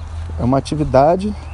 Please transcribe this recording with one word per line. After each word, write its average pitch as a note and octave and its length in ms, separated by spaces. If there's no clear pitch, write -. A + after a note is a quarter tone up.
é - 60
uma C3 140
atividade, D3+ 760